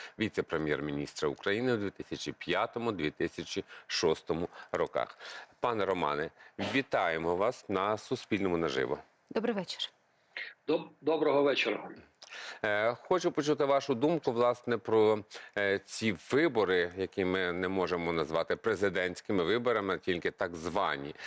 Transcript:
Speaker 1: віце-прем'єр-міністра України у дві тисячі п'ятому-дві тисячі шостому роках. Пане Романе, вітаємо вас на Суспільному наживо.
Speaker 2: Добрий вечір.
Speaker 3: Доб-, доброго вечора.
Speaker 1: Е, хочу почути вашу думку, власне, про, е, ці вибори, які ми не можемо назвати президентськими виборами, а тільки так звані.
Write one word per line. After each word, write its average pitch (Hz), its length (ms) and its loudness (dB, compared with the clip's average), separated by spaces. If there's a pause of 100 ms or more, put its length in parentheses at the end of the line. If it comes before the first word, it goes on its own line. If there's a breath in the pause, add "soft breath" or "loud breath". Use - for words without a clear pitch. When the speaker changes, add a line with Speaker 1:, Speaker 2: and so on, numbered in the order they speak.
(200 loud breath)
Speaker 1:
віце-прем'єр-міністра 76 1080 -2
України 107 440 -2
у 117 40 0
дві 101 120 -4
тисячі - 420 -10
п'ятому-дві 95 800 -2
тисячі - 520 -6 (240 loud breath)
шостому 82 600 -2 (220 loud breath)
роках. 71 460 -2 (420 loud breath)
Пане 113 260 0
Романе, 80 440 0 (460 loud breath)
вітаємо 87 600 0
вас 107 340 -2
на 101 280 0
Суспільному 98 600 -2
наживо. 65 400 0 (320)
Speaker 2:
Добрий 226 260 -2
вечір. - 340 -8 (760 loud breath)
Speaker 3:
Доб-, 165 220 -2 (120)
доброго 147 420 2
вечора. 120 460 0 (760 loud breath)
Speaker 1:
Е, 107 280 2
хочу 175 380 0
почути 147 340 2
вашу 139 300 4
думку, 143 360 2
власне, 120 460 2
про, 107 420 6 (380 loud breath)
е, 101 280 2
ці 110 300 -2 (160)
вибори, 101 680 4
які 95 280 0
ми 90 260 2
не 90 160 -2
можемо 87 460 0
назвати 82 420 0
президентськими 92 880 0
виборами, 107 500 0
а 85 40 -2
тільки 87 340 -2
так 90 240 -4
звані. 78 600 -2 (120 loud breath)